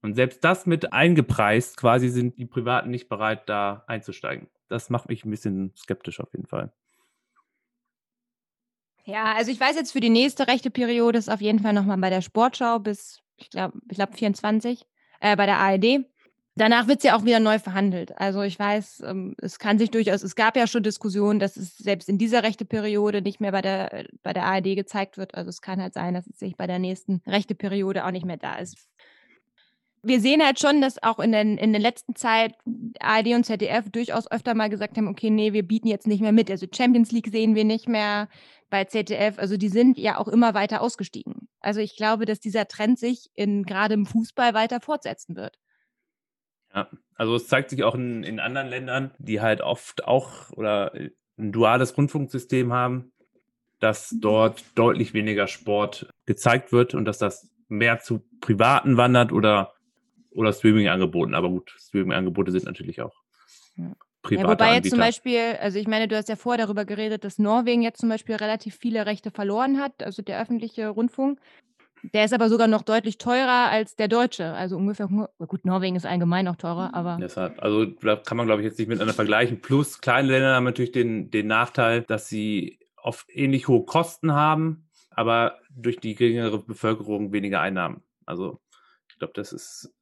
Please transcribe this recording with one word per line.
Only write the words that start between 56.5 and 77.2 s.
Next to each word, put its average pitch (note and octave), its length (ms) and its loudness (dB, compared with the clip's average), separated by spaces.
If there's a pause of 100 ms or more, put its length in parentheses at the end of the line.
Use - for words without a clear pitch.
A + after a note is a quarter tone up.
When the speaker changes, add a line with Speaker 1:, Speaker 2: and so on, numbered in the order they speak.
Speaker 1:
wird A#2+ 220 4
und A2+ 140 -2
dass G#2+ 100 -4
das - 340 -6 (180)
mehr A#2 320 0
zu A2+ 220 -6 (200)
Privaten A#2+ 560 4
wandert B2 340 6
oder, G#2 440 2 (540)
oder G#2+ 220 2
Streaming-Angeboten. F#2+ 840 4
Aber F2+ 140 0
gut, F2+ 300 -6
Streaming-Angebote F#2 760 -2
sind F#2 140 0
natürlich - 340 -12
auch - 140 -10 (600)
Speaker 2:
Ja. F3 180 -12 (260)
Speaker 1:
private F#3 260 0
Speaker 2:
Ja, G#3 60 4
wobei A3+ 220 6
jetzt A#3+ 160 2
zum A#3+ 100 2
Speaker 1:
Anbieter. A3+ 60 4
Speaker 2:
Beispiel, A#3+ 340 0 (220)
also G3 160 -2
ich G#3+ 100 -4
meine, A3 180 0
du G#3+ 120 -2
hast G#3+ 100 -6
ja A3 80 -4
vorher A#3+ 300 -2
darüber G3+ 180 -4
geredet, G#3 400 -6
dass G3 140 -10
Norwegen A#3 420 2
jetzt A#3 200 -2
zum A#3 100 0
Beispiel A3 240 -4
relativ G#3+ 420 -4
viele A3 300 -2
Rechte G#3 240 -6
verloren A#3 500 0
hat, C#4 220 -8
also G3+ 180 -8
der G3 180 -8
öffentliche A3+ 520 -6
Rundfunk. B3+ 500 -2 (720)
Der G#3+ 120 4
ist G#3+ 80 0
aber A3+ 160 4
sogar A3+ 200 4
noch G#3+ 140 2
deutlich A3 360 -2
teurer B3 520 2
als A3 260 -2
der G#3+ 100 0
deutsche, G#3+ 480 0
also F#3 220 -6
ungefähr G3 340 -2
hu-, G#3 160 0 (220)
gut, - 160 -8
Norwegen F#3 320 0
ist F3+ 100 -4
allgemein F3 380 0
noch F3 100 -2
teurer, E3+ 400 -6
aber F3 260 -4